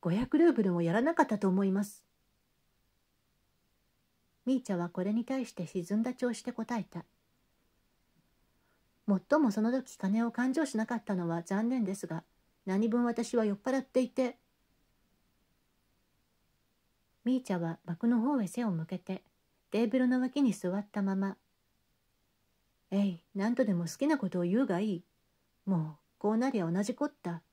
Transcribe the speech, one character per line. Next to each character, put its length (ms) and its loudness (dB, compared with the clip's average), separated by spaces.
五 80 -2
百 300 2
ル 80 8
ー 60 6
ブ 100 2
ル 80 2
も 100 2
や 120 2
ら 100 4
な 100 2
か 100 4
っ 40 2
た 100 -2
と 100 0
思 160 2
い 80 2
ま 120 0
す。 200 -12
ミ 140 2
ー 20 -
チ 100 -2
ャ 40 0
は 120 -2
こ 140 -4
れ 100 0
に 120 -2
対 200 -4
し 60 -16
て 160 -8
沈 320 -2
ん 20 0
だ 140 -2
調 180 -2
子 80 -10
で 100 -8
答 240 -6
え 80 -4
た。 220 -10
も 120 2
っ 20 0
と 200 2
も 120 4
そ 100 -2
の 100 2
時 240 -4
金 280 0
を 80 -2
勘 220 -2
定 120 0
し 100 -8
な 120 -2
か 80 -4
っ 80 -6
た 100 -4
の 160 -2
は 140 -4
残 260 -2
念 140 0
で 100 -2
す 140 -10
が、 160 -6
何 240 0
分 140 2
私 340 -2
は 80 2
酔 80 0
っ 100 -6
払 180 0
っ 20 -8
て 180 0
い 80 0
て。 300 -2
ミ 160 2
ー 20 -18
チ 100 -2
ャ 60 0
は 260 -4
幕 220 -2
の 140 4
方 200 2
へ 60 -2
背 160 -6
を 80 0
向 140 -2
け 120 -6
て、 260 -8
テ 120 2
ー 40 0
ブ 120 2
ル 80 4
の 120 4
脇 220 0
に 120 4
座 220 -2
っ 140 -4
た 120 -4
ま 140 0
ま、 220 -2
「え 160 2
い、 180 -4
何 180 0
と 120 2
で 80 2
も 120 0
好 120 -8
き 100 0
な 100 4
こ 120 -2
と 100 -2
を 40 2
言 200 2
う 20 2
が 140 0
い 100 -2
い。 140 -4
も 360 0
う、 40 -20
こ 140 -2
う 60 0
な 120 2
り 120 -2
ゃ 100 0
同 100 0
じ 140 -2
こ 100 -2
っ 160 -6
た。」 320 -8